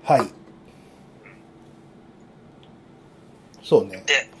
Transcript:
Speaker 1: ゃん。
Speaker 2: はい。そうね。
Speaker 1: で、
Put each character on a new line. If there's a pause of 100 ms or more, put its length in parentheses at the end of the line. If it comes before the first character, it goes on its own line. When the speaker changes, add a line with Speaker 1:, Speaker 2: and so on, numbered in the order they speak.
Speaker 1:
ゃ
ん。
Speaker 2:
は
い。 (3250)
そ
う
ね。
Speaker 1:
で、 (100)